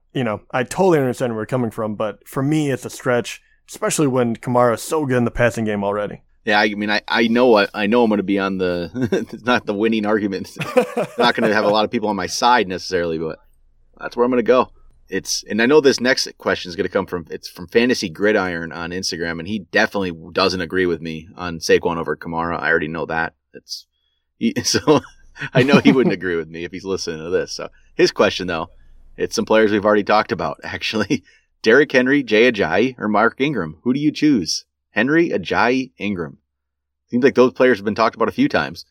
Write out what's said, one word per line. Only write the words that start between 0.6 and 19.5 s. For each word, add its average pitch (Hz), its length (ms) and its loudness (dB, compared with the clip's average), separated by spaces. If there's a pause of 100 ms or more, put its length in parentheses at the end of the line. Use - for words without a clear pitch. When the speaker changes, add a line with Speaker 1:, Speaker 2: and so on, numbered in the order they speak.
Speaker 1:
totally 175 380 2
understand 123 320 -2
where 110 80 -6
you're 107 60 -6
coming 123 260 -2
from, 107 240 -6
but 104 320 -6
for 135 160 -4
me, 151 260 0
it's 123 140 -4
a 113 60 -10
stretch, - 520 -2 (260)
especially 165 380 -2
when 123 300 0
Kamara 123 380 2
is 101 80 -6
so 156 220 -2
good 127 120 0
in 120 80 2
the 110 80 0
passing 117 320 0
game 104 180 -2
already. 101 400 -4 (220)
Speaker 2:
Yeah, 104 160 4
I 110 140 2
mean, 104 160 -4
I, 104 180 0
I 117 180 2
know 120 300 6
I, 101 180 4
I 101 140 -2
know 120 160 2
I'm 110 60 2
gonna 104 120 0
be 98 160 -2
on 95 200 -2
the, 87 300 -2 (380)
<laughs> - 60 -
it's 113 100 -16
not 120 240 0
the 107 80 -4
winning 110 320 0
argument. 101 500 -2
Speaker 1:
<laughs> - 640 -2
Speaker 2:
Not 240 160 2
gonna - 180 0
have 107 120 2
a 101 60 4
lot 107 140 2
of 101 60 -4
people 104 180 -2
on 104 60 -2
my 90 140 -4
side 120 400 2
necessarily, 87 500 -4
but 80 220 -8 (580)
that's - 180 -10
where 120 80 2
I'm 123 60 0
gonna 123 140 0
go. 120 260 4 (380)
It's, - 400 -6
and 104 120 -2
I 117 60 4
know 151 140 6
this 135 200 4
next 131 280 0 (100)
question 92 300 -2
is 82 80 -10
gonna 90 120 -4
come 98 180 -2
from, 87 240 -8
it's 80 180 -14
from 90 180 -16
Fantasy 117 420 0
Gridiron 90 640 -2
on 82 200 -8
Instagram, 85 500 -6
and 82 80 -10
he 107 100 -4